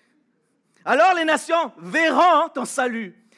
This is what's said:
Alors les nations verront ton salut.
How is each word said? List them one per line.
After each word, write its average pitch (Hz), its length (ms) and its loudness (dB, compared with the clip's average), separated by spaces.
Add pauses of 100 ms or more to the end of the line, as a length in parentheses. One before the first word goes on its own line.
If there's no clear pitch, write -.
(840)
Alors 311 280 4
les 330 120 -2
nations 320 520 -2
verront 311 720 2
ton 277 160 -10
salut. 226 500 -6 (240)